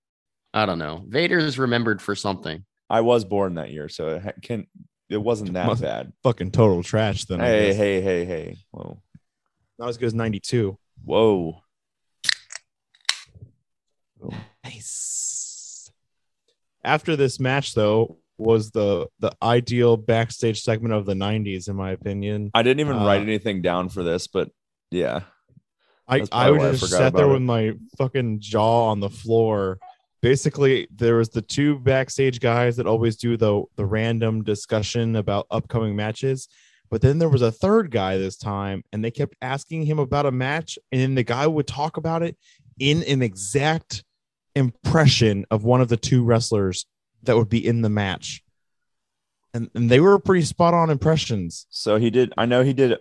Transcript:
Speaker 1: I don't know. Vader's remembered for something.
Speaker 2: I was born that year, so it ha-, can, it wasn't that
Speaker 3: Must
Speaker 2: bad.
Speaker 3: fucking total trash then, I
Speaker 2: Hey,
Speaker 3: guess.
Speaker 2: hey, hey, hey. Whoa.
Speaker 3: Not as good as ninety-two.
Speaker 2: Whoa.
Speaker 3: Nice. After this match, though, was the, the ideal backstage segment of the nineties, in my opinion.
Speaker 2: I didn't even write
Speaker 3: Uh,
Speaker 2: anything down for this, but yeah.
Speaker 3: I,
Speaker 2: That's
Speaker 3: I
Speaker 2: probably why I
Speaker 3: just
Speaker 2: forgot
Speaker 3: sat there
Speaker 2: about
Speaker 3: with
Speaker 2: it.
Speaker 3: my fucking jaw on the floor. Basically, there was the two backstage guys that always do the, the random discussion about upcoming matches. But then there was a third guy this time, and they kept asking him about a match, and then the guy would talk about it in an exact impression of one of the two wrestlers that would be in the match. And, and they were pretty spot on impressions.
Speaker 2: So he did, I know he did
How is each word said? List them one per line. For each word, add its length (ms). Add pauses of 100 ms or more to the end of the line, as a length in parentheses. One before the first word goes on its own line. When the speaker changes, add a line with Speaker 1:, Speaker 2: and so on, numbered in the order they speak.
(540)
Speaker 1:
I 120
don't 140
know. 280
Vader's 500
remembered 440
for 140
something. 500 (240)
Speaker 2:
I 120
was 220
born 320
that 160
year, 160
so 280
it 60
ha-, 100 (100)
can, 260 (420)
it 80
wasn't 360
that 140
Speaker 3:
Must 140
Speaker 2:
bad. 300 (120)
Speaker 3:
fucking 280
total 320
trash 420
then, 140
I 80
Speaker 2:
Hey, 200
Speaker 3:
guess. 100
Speaker 2:
hey, 240
hey, 240
hey. 320 (140)
Whoa. 300 (800)
Speaker 3:
Not 100
as 80
good 100
as 60
ninety-two. 640 (280)
Speaker 2:
Whoa. 560 (3000)
Speaker 3:
Nice. 1300 (920)
After 320
this 240
match, 340
though, 460 (180)
was 340
the, 360 (120)
the 220
ideal 560
backstage 640
segment 320
of 120
the 100
nineties, 520
in 80
my 160
opinion. 600
Speaker 2:
I 100
didn't 160
even 180
write 220
Speaker 3:
Uh, 40
Speaker 2:
anything 380
down 280
for 140
this, 240
but 220 (420)
yeah. 300 (840)
Speaker 3:
I, 120
Speaker 2:
That's 120
Speaker 3:
I 140
Speaker 2:
probably 140
why 80
I 40
Speaker 3:
just 140
Speaker 2:
forgot 120
Speaker 3:
sat 160
there 120
Speaker 2:
about 80
Speaker 3:
with 80
Speaker 2:
it. 40
Speaker 3:
my 280 (240)
fucking 440
jaw 480
on 100
the 100
floor. 720 (420)
Basically, 720
there 240
was 120
the 120
two 380
backstage 600
guys 380
that 100
always 300
do 200
the, 260 (120)
the 100
random 580
discussion 760
about 340
upcoming 440
matches. 520 (420)
But 120
then 180
there 100
was 120
a 100
third 400
guy 260
this 200
time, 540
and 120
they 80
kept 300
asking 440
him 140
about 260
a 60
match, 460 (140)
and 100
then 140
the 80
guy 240
would 200
talk 300
about 260
it 140 (420)
in 240
an 180
exact 840 (520)
impression 920
of 140
one 180
of 60
the 100
two 260
wrestlers 600 (380)
that 120
would 140
be 160
in 160
the 80
match. 540 (1120)
And, 200
and 160
they 100
were 200
pretty 260
spot 300
on 160
impressions. 800
Speaker 2:
So 280
he 140
did, 260
I 80
know 180
he 100
did 280